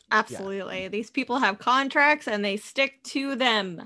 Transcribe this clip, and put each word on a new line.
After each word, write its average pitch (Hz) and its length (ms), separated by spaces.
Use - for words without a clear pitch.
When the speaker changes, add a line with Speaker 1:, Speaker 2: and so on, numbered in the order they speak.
Speaker 1:
Absolutely. 196 720
Speaker 2:
Yeah. 190 60
Speaker 1:
These 208 220
people 247 280
have 202 200
contracts 285 680
and 208 160
they 202 140
stick - 480
to 277 300
them. 214 500